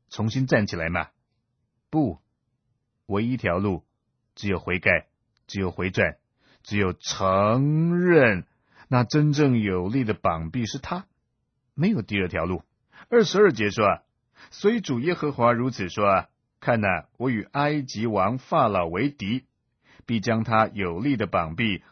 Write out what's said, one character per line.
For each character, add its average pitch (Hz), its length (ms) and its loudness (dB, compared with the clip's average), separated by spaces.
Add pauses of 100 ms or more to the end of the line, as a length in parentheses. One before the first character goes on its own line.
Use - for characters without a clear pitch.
(100)
重 110 180 -4
新 131 180 -2
站 113 200 2
起 - 100 -8
来 82 140 -4
吗？ 85 180 -4 (800)
不， 127 320 -2 (840)
唯 101 180 -2
一 120 80 -2
一 127 60 -4
条 90 180 0
路， 95 260 -2 (520)
只 104 160 -6
有 90 80 -2
悔 90 200 -4
改， 87 280 0 (400)
只 101 140 -8
有 92 100 -2
回 90 200 -4
转， 92 280 0 (440)
只 101 140 -6
有 95 160 0
承 131 1080 0
认 139 460 4 (440)
那 123 140 2
真 151 300 2
正 135 280 4
有 95 280 0
力 127 160 0
的 110 80 -2
膀 82 380 -2
臂 120 160 -4
是 - 100 -8
他， 175 300 -10 (640)
没 170 160 0
有 175 140 0
第 101 180 -2
二 90 80 0
条 82 160 -4
路。 90 200 -4 (440)
二 233 160 4
十 180 140 -2
二 202 140 8
节 104 180 0
说 104 160 2
啊 90 160 2 (480)
，“所 - 220 0
以 240 80 0
主 135 200 -2
耶 170 140 0
和 151 160 -4
华 120 220 2
如 120 180 0
此 95 180 -6
说 104 180 -2
啊， 95 220 2 (300)
看 117 220 0
哪， 92 260 0 (120)
我 127 120 -2
与 107 220 -2
埃 147 300 -2
及 117 240 -6
王 107 320 0
法 147 280 0
老 95 200 0
为 98 240 -2
敌， 117 340 -6 (640)
必 117 140 -2
将 113 220 0
他 110 260 2
有 90 300 -4
力 135 180 -2
的 104 100 -2
膀 82 280 -2
臂 101 380 -2